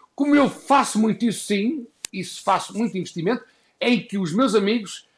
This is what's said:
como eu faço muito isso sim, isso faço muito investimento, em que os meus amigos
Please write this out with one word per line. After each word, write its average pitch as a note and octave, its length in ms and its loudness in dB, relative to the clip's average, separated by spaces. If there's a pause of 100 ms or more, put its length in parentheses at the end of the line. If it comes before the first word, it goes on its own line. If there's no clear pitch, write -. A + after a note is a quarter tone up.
(180)
como C#4+ 180 2
eu C4+ 140 6
faço - 480 0
muito A3 280 2
isso G#3+ 200 -2
sim, A#3 400 -2 (260)
isso - 300 -10
faço - 340 0
muito G#3 220 -2
investimento, F3+ 460 -4 (360)
em A#3 220 2
que - 160 -8
os E3+ 160 -2
meus A3+ 220 2
amigos G#3 520 -2 (100)